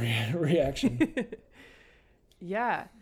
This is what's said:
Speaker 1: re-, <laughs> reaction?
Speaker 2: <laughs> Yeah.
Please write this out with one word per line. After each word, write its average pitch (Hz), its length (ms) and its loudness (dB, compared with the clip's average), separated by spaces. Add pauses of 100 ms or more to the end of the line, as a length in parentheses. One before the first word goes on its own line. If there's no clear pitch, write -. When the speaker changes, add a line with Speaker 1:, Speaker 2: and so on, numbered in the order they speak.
Speaker 1:
re-, 113 300 0
<laughs> 151 40 -2
reaction? 160 800 2
Speaker 2:
<laughs> - 220 -6 (1080)
Yeah. 202 440 -2 (140)